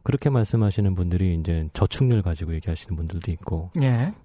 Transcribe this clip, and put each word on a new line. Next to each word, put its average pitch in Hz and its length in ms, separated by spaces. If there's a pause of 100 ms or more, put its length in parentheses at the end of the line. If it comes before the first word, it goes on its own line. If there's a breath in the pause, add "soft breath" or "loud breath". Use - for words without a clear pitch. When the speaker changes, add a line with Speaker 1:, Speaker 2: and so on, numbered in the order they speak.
Speaker 1:
그렇게 - 260
말씀하시는 107 640
분들이 87 460
이제 80 320
저축률 123 500
가지고 82 340
얘기하시는 80 420
분들도 82 340
있고, 82 400 (100)
Speaker 2:
예. 131 320 (120)